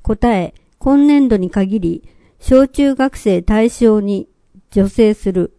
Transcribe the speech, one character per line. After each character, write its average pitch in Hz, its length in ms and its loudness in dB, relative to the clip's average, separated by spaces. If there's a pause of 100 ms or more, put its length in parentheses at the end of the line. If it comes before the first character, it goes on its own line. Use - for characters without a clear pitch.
答 226 340 -2
え、 180 200 -6 (240)
今 277 260 2
年 285 220 2
度 220 100 0
に 185 140 -4
限 196 280 -2
り、 170 300 -8 (300)
小 262 280 2
中 277 280 -2
学 262 200 -2
生 180 280 -2
対 220 260 0
象 220 320 0
に 202 260 -6 (440)
助 196 180 0
成 214 240 2
す 202 180 -6
る。 180 280 -4